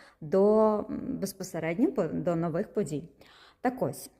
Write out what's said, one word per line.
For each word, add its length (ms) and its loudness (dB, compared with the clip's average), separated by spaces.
до, 560 4
м, 320 -6
безпосередньо 720 -2
по, 120 0
до 320 -2
нових 380 -2
подій. 360 -4
Так 200 -2
ось, 380 -6